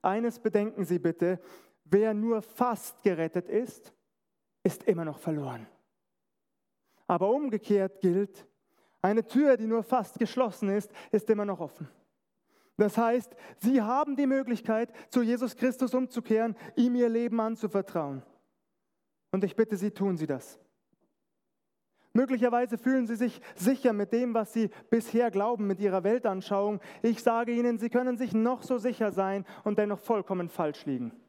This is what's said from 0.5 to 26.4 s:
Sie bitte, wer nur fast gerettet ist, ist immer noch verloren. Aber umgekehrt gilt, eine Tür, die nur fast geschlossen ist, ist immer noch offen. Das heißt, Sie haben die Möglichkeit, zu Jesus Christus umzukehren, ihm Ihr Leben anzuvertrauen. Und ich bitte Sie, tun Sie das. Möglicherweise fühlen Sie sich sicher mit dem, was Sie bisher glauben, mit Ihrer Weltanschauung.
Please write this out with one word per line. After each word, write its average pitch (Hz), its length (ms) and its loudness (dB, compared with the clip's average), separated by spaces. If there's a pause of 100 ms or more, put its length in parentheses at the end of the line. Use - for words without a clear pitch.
Sie 175 140 0
bitte, 175 420 0 (420)
wer 214 300 2
nur 220 280 0
fast - 640 -4
gerettet 175 460 0
ist, - 440 -4 (720)
ist - 200 0
immer 170 200 2
noch 151 160 -8
verloren. 135 480 -6 (1400)
Aber 175 220 2
umgekehrt 208 720 0
gilt, 190 480 0 (540)
eine 220 260 2
Tür, 277 300 4
die 220 100 -4
nur 220 160 0
fast 233 340 -2
geschlossen 220 520 -2
ist, 202 240 -2 (180)
ist 214 180 0
immer 214 140 2
noch 196 160 -6
offen. 151 300 -10 (880)
Das 208 200 2
heißt, 233 380 0 (220)
Sie 247 240 4
haben 269 340 0
die 277 120 2
Möglichkeit, 240 680 0 (160)
zu 247 140 2
Jesus 233 340 -2
Christus 254 360 0
umzukehren, 233 640 0 (220)
ihm 247 180 4
Ihr 240 140 4
Leben 233 320 0
anzuvertrauen. 196 840 -4 (1080)
Und 190 100 0
ich 190 140 -2
bitte 220 180 2
Sie, 196 160 -2
tun 196 240 -2
Sie 156 100 -4
das. 135 320 -6 (1600)
Möglicherweise 240 640 2
fühlen 254 300 0
Sie 233 80 -4
sich 220 240 -2 (160)
sicher 247 380 2
mit 202 180 -2
dem, 240 220 0
was 214 180 -2
Sie 220 180 0 (200)
bisher 233 420 2
glauben, 202 360 0
mit 190 120 -2
Ihrer 190 240 0
Weltanschauung. 202 760 0 (200)